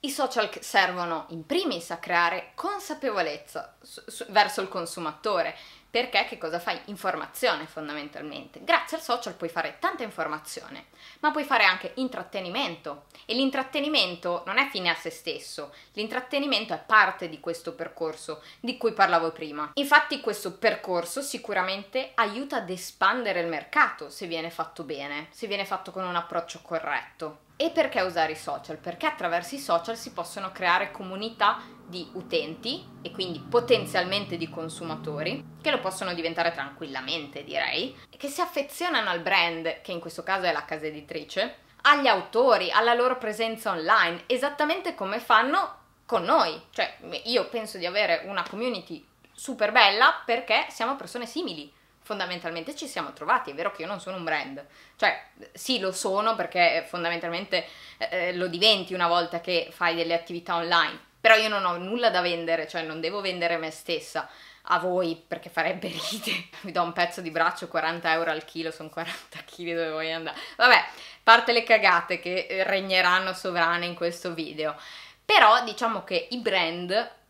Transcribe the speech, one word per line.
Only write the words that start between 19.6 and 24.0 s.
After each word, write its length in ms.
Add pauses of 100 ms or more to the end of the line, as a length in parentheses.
Infatti 460
questo 380
percorso 640
sicuramente 960
aiuta 400
ad 140
espandere 680
il 60
mercato 640